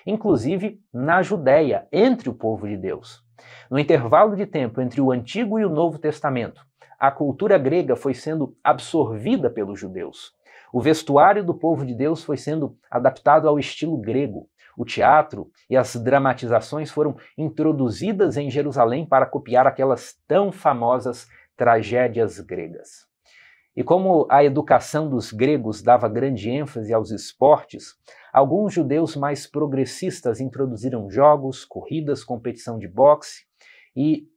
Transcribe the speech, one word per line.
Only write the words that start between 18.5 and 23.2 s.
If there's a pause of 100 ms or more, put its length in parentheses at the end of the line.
Jerusalém
para
copiar
aquelas (100)
tão
famosas (280)
tragédias
gregas. (680)